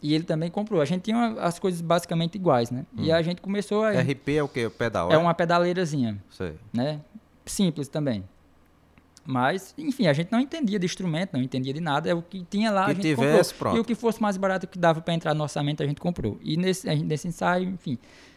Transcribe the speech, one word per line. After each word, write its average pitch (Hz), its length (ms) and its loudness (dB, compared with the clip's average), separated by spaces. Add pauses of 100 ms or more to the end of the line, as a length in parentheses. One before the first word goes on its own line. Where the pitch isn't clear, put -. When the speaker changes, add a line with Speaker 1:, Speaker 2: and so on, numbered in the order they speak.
Speaker 1:
E 151 140 0
ele 160 80 2
também 165 260 -2
comprou. 208 320 -2
A 143 40 4
gente 180 180 -2
tinha 220 140 0
uma, 233 240 0
as 175 180 -2
coisas 180 220 -2
basicamente 170 560 0
iguais, 143 340 4
né? 123 160 -6 (100)
E 156 140 0
Speaker 2:
Hum. 160 60 4
Speaker 1:
a 170 40 4
gente 175 200 -2
começou 202 420 -2
a 220 100 2
Speaker 2:
R 127 220 2
P 139 220 -4
é 151 80 2
o 139 40 -2
quê? 117 220 -2
Pedal, 104 400 0
Speaker 1:
É 165 40 4
Speaker 2:
é? 156 40 8
Speaker 1:
uma 170 160 4
pedaleirazinha, 170 960 0
Speaker 2:
Sei. 85 240 -6 (180)
Speaker 1:
né? 147 280 -4 (440)
Simples 156 440 -2
também. 135 340 -2 (1040)
Mas, 135 500 -2
enfim, 285 300 -2
a 151 80 6
gente 165 180 -4
não 233 80 2
entendia 269 380 -2
de 175 80 0
instrumento, 180 480 -4
não 127 80 0
entendia 131 320 -4
de 156 60 -6
nada. 156 280 -2
É 175 60 2
o 170 80 -2
que 185 260 -12
tinha 214 220 0
lá, 196 160 2
Speaker 2:
Que 202 60 2
Speaker 1:
a - 20 0
gente 190 140 -4
Speaker 2:
tivesse, 151 440 4
Speaker 1:
comprou. - 200 -2
Speaker 2:
pronto. - 40 2
Speaker 1:
E 233 40 2
o 220 40 0
que 240 100 -2
fosse 226 280 -2
mais 208 160 0
barato 190 280 0
que - 120 -12
dava 165 240 4
pra 170 100 -2
entrar 160 220 0
no 151 80 0
orçamento, 147 400 -2
a 147 40 0
gente 143 140 -2
comprou. 139 400 -2
E 156 160 -2
nesse, 180 320 0
a 170 60 2
gente, 151 100 2
nesse 156 240 -2
ensaio, 180 400 0
enfim, 170 300 -6 (380)